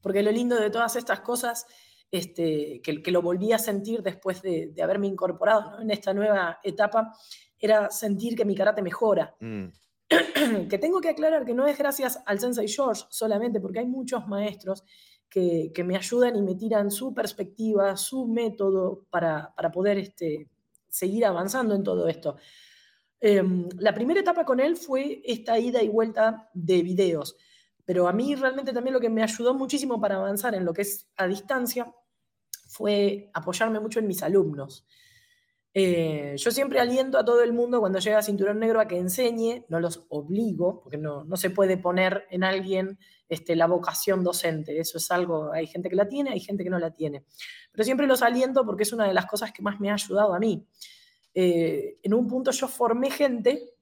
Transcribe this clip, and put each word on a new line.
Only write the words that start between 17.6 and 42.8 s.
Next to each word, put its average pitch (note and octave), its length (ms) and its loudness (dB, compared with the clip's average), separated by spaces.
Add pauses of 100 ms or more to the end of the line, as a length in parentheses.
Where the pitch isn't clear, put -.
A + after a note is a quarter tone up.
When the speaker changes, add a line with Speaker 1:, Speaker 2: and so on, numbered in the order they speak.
Speaker 1:
su B3+ 320 -4
método G3 840 0
para, D#3+ 460 -2
para E3 160 -2
poder, G3 280 2
este, D#3+ 500 -6 (400)
seguir G#3 360 0
avanzando G3+ 500 0
en G3 80 0
todo F3+ 260 0
esto. D#3+ 260 -6 (840)
Em, F#3 560 4
la G3+ 160 2
primera B3+ 260 0
etapa E4+ 240 2
con B3+ 160 2
él D#4 160 2
fue C#4 480 -4
esta A3+ 360 0
ida A#3+ 240 0
y G#3+ 40 2
vuelta A3 680 0
de F3+ 280 2
videos. F3 560 0 (480)
Pero F3+ 220 2
a F3+ 60 2
mí C4+ 220 0
realmente C4+ 380 -2
también B3 200 -2
lo B3+ 60 4
que A3+ 100 0
me A3 140 2
ayudó A#3 300 0
muchísimo C4+ 480 -2
para G3 140 0
avanzar G3+ 400 -2
en F#3 100 -2
lo E3+ 80 -2
que G3 100 -4
es - 340 -8
a F#3+ 100 0
distancia A#3+ 680 -4 (720)
fue G3+ 680 0
apoyarme G#3+ 460 -2
mucho A3 200 -2
en A3 80 0
mis F#3 160 -2
alumnos. D#3 600 0 (880)
Eh, D#3+ 640 2
yo A#3 140 0
siempre C4+ 300 0
aliento C4 360 2
a A3+ 60 4
todo A#3+ 200 6
el A#3+ 100 4
mundo A#3+ 260 2
cuando F#3+ 200 2
llega G#3 180 2
a G#3 60 4
cinturón G#3 360 0
negro A3+ 220 4
a G#3+ 60 2
que F3 100 -4
enseñe, A#3 720 0
no E3 100 0
los E3+ 300 -4
obligo, F3 720 -2
porque C#3 160 -12
no, D3+ 260 -6
no F3 140 -6
se F#3 120 0
puede F#3+ 280 2
poner F#3 520 0
en F#3 140 -2
alguien, F#3+ 560 -2 (300)